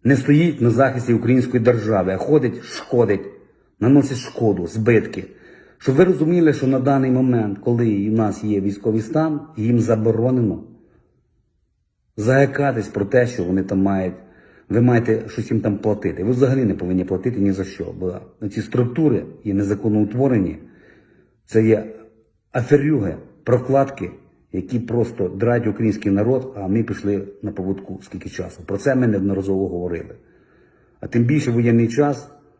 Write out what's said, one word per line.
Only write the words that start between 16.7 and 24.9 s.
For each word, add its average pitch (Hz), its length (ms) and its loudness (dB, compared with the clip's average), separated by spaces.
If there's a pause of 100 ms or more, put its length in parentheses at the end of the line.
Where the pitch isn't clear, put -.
повинні 90 300 -2
платити 95 360 -4
ні 98 120 2
за 92 120 -4
що, 85 340 -10
бо 92 160 -4 (340)
ці 104 140 -6
структури 123 640 0 (180)
є 101 100 -4
незаконно 104 460 0
утворені, 110 580 0 (840)
це 110 220 2
є 110 280 2 (640)
аферюги, 135 600 2 (280)
прокладки, 123 680 0 (420)
які 95 280 -4
просто 107 480 -2